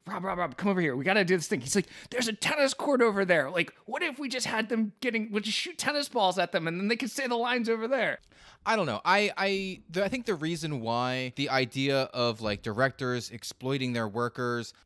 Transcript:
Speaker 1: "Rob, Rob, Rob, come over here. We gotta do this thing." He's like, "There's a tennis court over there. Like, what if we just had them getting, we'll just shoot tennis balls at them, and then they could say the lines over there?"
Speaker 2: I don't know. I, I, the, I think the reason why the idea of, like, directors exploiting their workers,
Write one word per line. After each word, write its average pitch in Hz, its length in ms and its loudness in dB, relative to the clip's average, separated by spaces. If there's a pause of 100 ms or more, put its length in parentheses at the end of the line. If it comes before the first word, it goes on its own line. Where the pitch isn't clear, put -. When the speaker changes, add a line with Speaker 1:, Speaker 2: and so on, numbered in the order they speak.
Speaker 1:
"Rob, 185 180 -8
Rob, 190 140 -4
Rob, 165 180 -4
come 202 140 0
over 185 120 2
here. 139 140 2
We 135 80 -2
gotta 190 220 4
do 185 100 4
this 170 120 0
thing." 160 140 -2
He's 135 140 -2
like, 196 120 2 (240)
"There's 240 160 0
a 220 60 -2
tennis 277 400 2
court 277 280 2
over 202 240 4
there. 156 240 4
Like, 170 240 0 (120)
what 277 180 -4
if 285 160 -2
we 277 100 -6
just 240 160 -4
had 220 240 -2
them 226 220 0 (100)
getting, 220 300 -2
we'll 208 100 0
just 208 160 -2
shoot 349 200 -6
tennis - 320 0
balls 190 280 4
at 175 140 2
them, 165 160 0
and 170 120 -2
then 202 100 0
they 233 80 2
could 226 140 -4
say 269 160 -4
the 240 100 -2
lines 240 320 0
over 226 180 0
there?" 220 320 0 (460)
Speaker 2:
I 220 120 2
don't 185 80 2
know. 120 180 -2
I, 196 320 4
I, 196 540 -2
the, 185 160 0
I - 40 2
think 247 160 -6
the 202 100 0
reason 156 440 -4
why 123 560 -2
the 139 140 -2
idea 135 540 2 (100)
of, 120 260 0
like, 104 220 -2
directors 123 680 -2
exploiting 127 600 -4
their 117 160 -2
workers, 120 640 -4 (120)